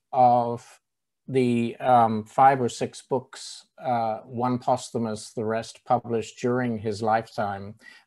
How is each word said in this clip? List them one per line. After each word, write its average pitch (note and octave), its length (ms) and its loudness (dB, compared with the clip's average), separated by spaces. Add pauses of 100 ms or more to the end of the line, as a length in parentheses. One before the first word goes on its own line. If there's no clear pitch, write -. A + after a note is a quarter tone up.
(120)
of B2 680 2 (480)
the, A#2+ 480 2
um, A#2 480 4
five C3+ 360 4
or A#2 100 0
six - 320 -8
books, - 640 -8 (180)
uh, A2+ 360 -2
one B2 380 -4
posthumous, A#2 720 -4
the A2+ 140 -6
rest A2+ 400 -6
published A#2 560 -2
during B2 380 -2
his G#2 240 -6
lifetime. G#2+ 720 -4 (320)